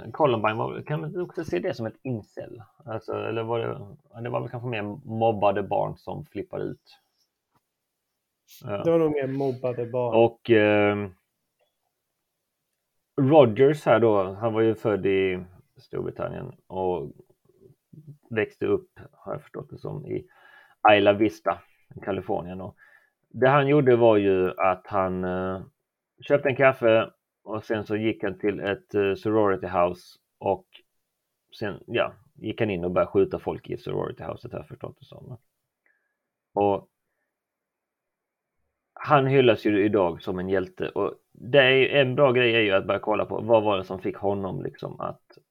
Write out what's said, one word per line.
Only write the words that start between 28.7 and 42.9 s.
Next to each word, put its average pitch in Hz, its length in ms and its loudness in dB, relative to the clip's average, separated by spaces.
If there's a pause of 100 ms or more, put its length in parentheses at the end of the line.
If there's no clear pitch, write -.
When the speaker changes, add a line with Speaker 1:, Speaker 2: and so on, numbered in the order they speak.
Speaker 1:
eh, 98 200 2
sorority 101 520 0
house 90 520 -2 (200)
och 95 280 -4 (920)
sen, 101 280 -8
ja, - 260 -4 (220)
gick - 260 -8
han 107 100 0
in 87 140 -4
och 90 60 -2
började 90 200 -2
skjuta 92 280 0
folk - 320 -10
i - 60 -8
sorority - 460 -8
houset 82 300 -12
här, - 100 -10
förstått - 360 -16
det - 60 -20
som. 123 340 -20 (1120)
Och 101 360 0 (2000)
han 143 340 2
hyllas 131 400 4
ju 104 180 2
idag 98 380 2
som 92 160 -6
en 92 100 -6
hjälte. 95 400 -4
Och 95 260 -4 (180)
det 127 260 0
är 127 120 6
ju, 131 180 4
en 127 260 2
bra 127 180 4
grej 120 240 2
är 117 40 4
ju 104 120 2
att 95 140 2
börja 98 140 -2